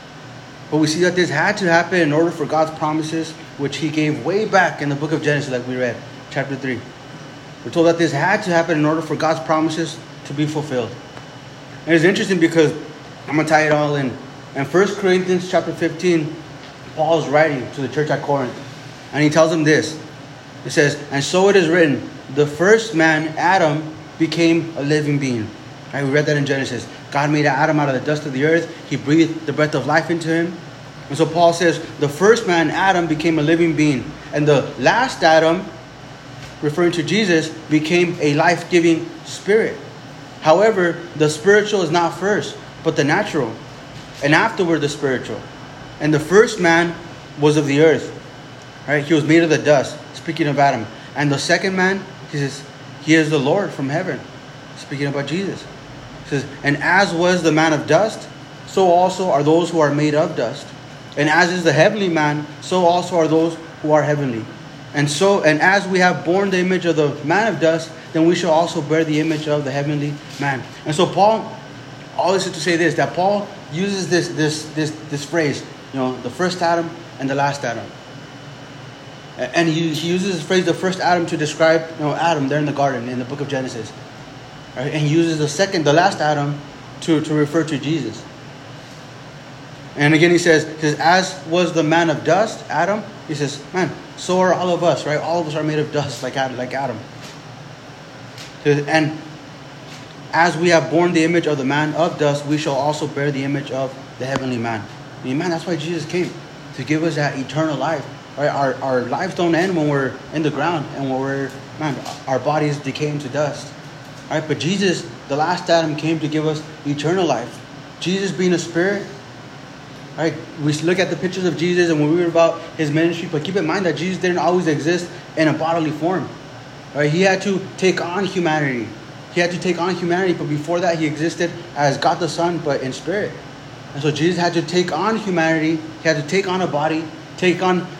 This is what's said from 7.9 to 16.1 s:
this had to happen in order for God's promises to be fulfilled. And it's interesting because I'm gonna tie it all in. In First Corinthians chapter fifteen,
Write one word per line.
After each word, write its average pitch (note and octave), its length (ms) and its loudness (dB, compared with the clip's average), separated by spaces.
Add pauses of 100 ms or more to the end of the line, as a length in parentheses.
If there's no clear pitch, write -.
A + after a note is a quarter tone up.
this E3 140 2
had F#3 320 2
to F#3 80 -2
happen E3 260 4
in D3+ 80 4
order D#3+ 160 2
for D#3 140 -4
God's D#3 240 0
promises D#3+ 580 0 (280)
to - 80 -10
be D3 120 0
fulfilled. C#3+ 460 -2 (960)
And D#3+ 80 6
it's D#3 80 6
interesting G3 360 4
because D#3+ 320 6 (560)
I'm C#3+ 80 -4
gonna D#3 120 2
tie D#3 180 4
it D3+ 60 4
all D3 240 2
in. C3 200 -2 (380)
In C#3 120 -4
First F#3+ 340 2
Corinthians F#3 500 2
chapter E3 240 0
fifteen, D#3+ 600 0 (600)